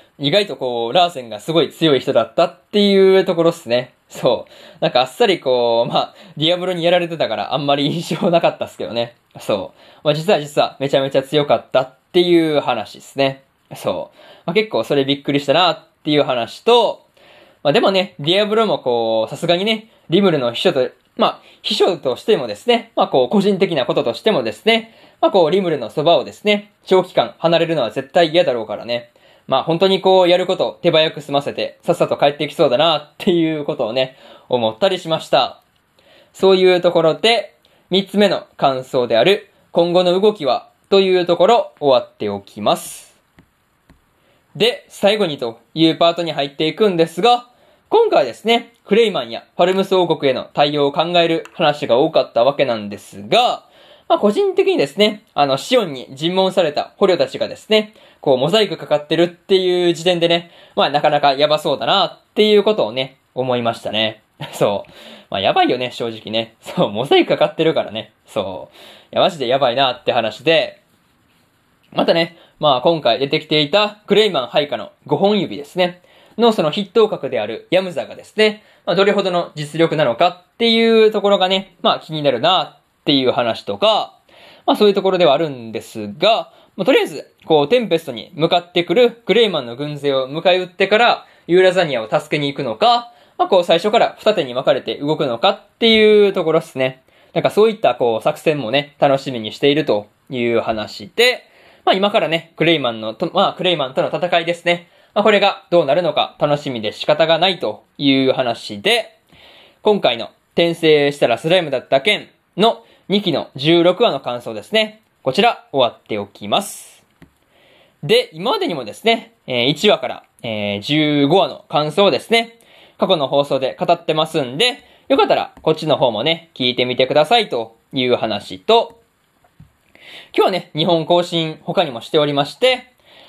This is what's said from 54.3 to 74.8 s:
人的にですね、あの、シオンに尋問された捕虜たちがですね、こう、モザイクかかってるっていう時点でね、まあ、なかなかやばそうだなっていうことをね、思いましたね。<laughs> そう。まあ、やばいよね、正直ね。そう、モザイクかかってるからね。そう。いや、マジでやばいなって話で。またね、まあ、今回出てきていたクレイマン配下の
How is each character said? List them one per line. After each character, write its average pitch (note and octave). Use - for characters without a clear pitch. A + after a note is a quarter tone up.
人 F#4+
的 F#4+
に F#4+
で C#3
す -
ね、 G#3
あ D3
の、 C3+
シ B3
オ A3+
ン D#3+
に B2+
尋 E3
問 F#3+
さ F#3
れ D3
た -
捕 -
虜 F3+
た C3
ち A#2+
が G#2+
で G2+
す -
ね、 G#3+
こ C#3+
う、 B2+
モ C#3
ザ G#3+
イ G3+
ク D#3+
か D3+
か D3+
っ D3
て E3
る E3
っ F3
て -
い F3+
う E3+
時 D#3+
点 F3
で E3
ね、 E3+
ま G3+
あ、 D3+
な D3
か D3+
な D3
か C#3+
や C#3+
ば D3+
そ D3+
う -
だ A2+
な F3+
っ -
て G#3+
い G#3
う G3+
こ G#3+
と D3+
を G#2
ね、 C3
思 B2+
い B2
ま A#2
し -
た -
ね。 A2
<laughs> -
そ G2+
う。 -
ま -
あ、 -
や G2
ば F#4
い E4
よ B2+
ね、 B2
正 A#2+
直 A2
ね。 A2+
そ -
う、 -
モ G#2+
ザ F#4
イ F4
ク D3
か -
か D3+
っ -
て E3
る D#3+
か A#2+
ら F2+
ね。 -
そ F#2+
う。 -
い -
や、 A2+
マ E3
ジ E3+
で B2+
や C3
ば C3
い A#2
な C3
っ -
て -
話 A2+
で。 -
ま -
た G3
ね、 E3
ま D3
あ、 B2
今 E3
回 A2+
出 C3+
て D3+
き -
て D3+
い D3
た G#3
ク G3+
レ G#3+
イ -
マ D#3
ン A#2+
配 D3
下 A#2+
の G#2